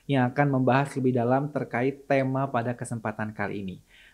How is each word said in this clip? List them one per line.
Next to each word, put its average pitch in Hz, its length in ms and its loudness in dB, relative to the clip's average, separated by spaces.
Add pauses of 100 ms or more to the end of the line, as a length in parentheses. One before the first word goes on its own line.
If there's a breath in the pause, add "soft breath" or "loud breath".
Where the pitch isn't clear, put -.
yang 127 240 2
akan 139 320 2
membahas 135 320 2
lebih 127 240 2
dalam 131 320 2
terkait 127 560 -4
tema 135 400 0
pada 120 320 -2
kesempatan 110 560 -6
kali 101 320 -6
ini. 90 100 -8 (380 soft breath)